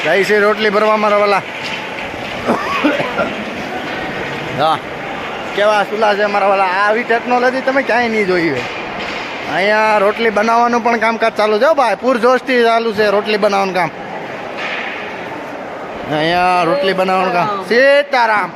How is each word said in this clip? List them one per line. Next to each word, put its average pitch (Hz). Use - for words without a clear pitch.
જય 180
શ્રી 208
રોટલી 208
ભરવા 214
મારા 208
વાલા. 202
હા, 156
કેવા 208
ચૂલા 214
છે 202
મારા 202
વાલા. 196
આવી 208
ટેકનોલોજી 247
તમે 262
ક્યાંય 233
નહીં 214
જોઈ 175
હોય. 127
અહીંયા 214
રોટલી 214
બનાવવાનું 226
પણ 233
કામકાજ 220
ચાલુ 214
છે, 240
હો 320
ભાઈ, 240
પૂરજોશથી 247
ચાલુ 226
છે 208
રોટલી 208
બનાવવાનું 196
કામ. 170
અહીંયા 175
રોટલી 190
બનાવવાનું 185
કામ. 190
સીતારામ. 226